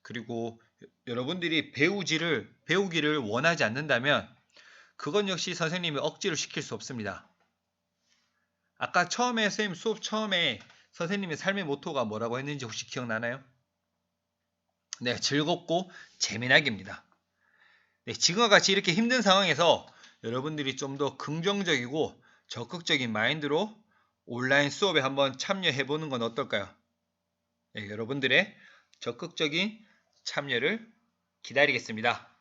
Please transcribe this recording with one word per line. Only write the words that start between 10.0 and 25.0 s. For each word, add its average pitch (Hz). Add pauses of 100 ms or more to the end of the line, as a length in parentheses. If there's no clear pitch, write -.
처음에 185 (340)
선생님의 170
삶의 196
모토가 143
뭐라고 113
했는지 143
혹시 107
기억나나요? 120 (1600)
네, 120
즐겁고 165 (280)
재미나기입니다. 113 (1000)
네, 117
지금과 214
같이 196
이렇게 190
힘든 233
상황에서 170 (380)
여러분들이 135
좀 139
더 139
긍정적이고 156 (260)
적극적인 131
마인드로 147 (480)
온라인 131
수업에 160